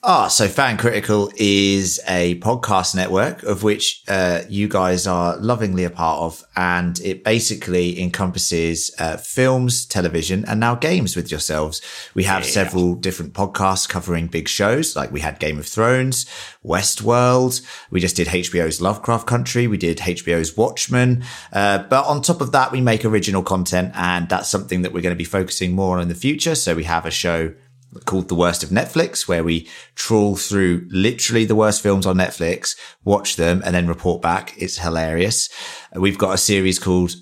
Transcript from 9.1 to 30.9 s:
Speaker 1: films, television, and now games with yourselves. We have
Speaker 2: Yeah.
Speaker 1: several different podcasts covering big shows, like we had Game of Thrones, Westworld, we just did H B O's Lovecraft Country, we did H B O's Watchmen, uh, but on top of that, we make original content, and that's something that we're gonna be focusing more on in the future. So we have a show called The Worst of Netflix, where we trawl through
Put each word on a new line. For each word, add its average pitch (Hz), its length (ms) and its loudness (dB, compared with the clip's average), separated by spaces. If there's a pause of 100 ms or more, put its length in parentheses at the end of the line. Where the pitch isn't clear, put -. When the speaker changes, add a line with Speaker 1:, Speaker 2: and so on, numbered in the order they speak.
Speaker 1:
films, 127 680 0
television, 87 640 -2
and 110 140 -2
now 120 160 2
games 156 400 0
with 87 160 -6
yourselves. 78 480 -4 (340)
We 92 100 0
have 95 200 0
Speaker 2:
Yeah. - 80 -4
Speaker 1:
several 90 420 2
different 87 400 -6
podcasts 95 540 0
covering 85 400 -4
big 80 200 -4
shows, 113 460 0
like 69 160 -4
we 71 80 -6
had 76 220 -6
Game 76 180 -4
of 76 80 -10
Thrones, 127 600 0 (380)
Westworld, 123 960 2 (300)
we 95 100 2
just 87 140 0
did 85 180 0
H 90 200 -2
B 87 80 2
O's 80 200 0
Lovecraft 104 460 0
Country, 123 400 0
we 107 100 0
did 82 300 0
H 90 180 -4
B 85 80 0
O's 80 240 0
Watchmen, 123 680 2 (280)
uh, 101 260 2 (120)
but 135 160 4
on 143 160 0
top 170 180 0
of 127 120 -2
that, 131 180 4
we 127 100 -2
make 113 240 2
original 101 380 2
content, 90 540 0
and 87 320 0
that's 92 200 -2
something 90 340 -2
that 90 100 -2
we're 92 100 -4
gonna 87 140 0
be 85 80 -4
focusing 92 480 -2
more 92 240 2
on 87 60 0
in 87 60 -2
the 85 60 -2
future. 147 400 -2
So 90 220 0
we 80 80 -4
have 82 200 0
a 82 60 -4
show 82 420 -2 (520)
called 92 240 -2
The 90 60 0
Worst 87 280 2
of 78 80 -6
Netflix, 135 560 0
where 87 160 0
we 82 240 -2 (280)
trawl 104 420 2
through 90 540 2